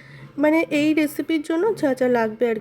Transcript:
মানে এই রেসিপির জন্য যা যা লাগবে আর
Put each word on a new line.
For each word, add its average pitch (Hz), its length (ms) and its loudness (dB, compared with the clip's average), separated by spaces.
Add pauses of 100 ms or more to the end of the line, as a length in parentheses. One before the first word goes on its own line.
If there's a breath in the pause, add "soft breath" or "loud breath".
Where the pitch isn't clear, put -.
(380 loud breath)
মানে 311 320 2
এই 302 240 2
রেসিপির 302 480 -2
জন্য 349 340 0
যা 277 180 0
যা 254 140 0
লাগবে 233 420 0
আর 226 120 -2